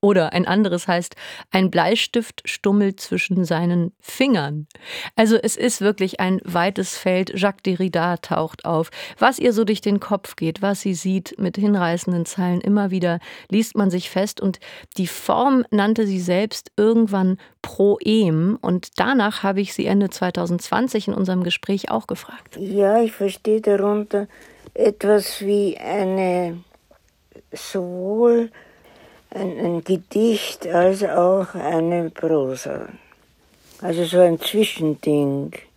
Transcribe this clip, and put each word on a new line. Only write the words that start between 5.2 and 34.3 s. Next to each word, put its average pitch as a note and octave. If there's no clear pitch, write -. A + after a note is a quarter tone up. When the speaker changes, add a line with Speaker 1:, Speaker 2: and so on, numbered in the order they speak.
Speaker 1:
es -
ist -
wirklich G3
ein F#3
weites F3+
Feld. F#3
Jacques F#3+
Derrida F3
taucht -
auf. E3
Was C4
ihr B3
so A3
durch G#3
den G#3
Kopf -
geht, D#3+
was G3
sie G3
sieht F#3
mit F#3+
hinreißenden F3+
Zeilen, F3+
immer G3+
wieder F3
liest A3
man G3+
sich F3+
fest. G3
Und F#3+
die F#3
Form B3+
nannte G#3+
sie G3
selbst F3+
irgendwann G3+
Proem. G3+
Und -
danach G#3+
habe G3
ich F#3+
sie -
Ende G3
zweitausendzwanzig F3+
in G3+
unserem F#3
Gespräch F#3
auch A3
gefragt. -
Speaker 2:
Ja, G3+
ich A3+
verstehe G#3
darunter G#3
etwas G3+
wie G3+
eine, F3+
sowohl G#3
ein, F#3
ein E3+
Gedicht G#3
als F3+
auch F3+
eine E3
Prosa. C#3+
Also F3
so F3
ein E3+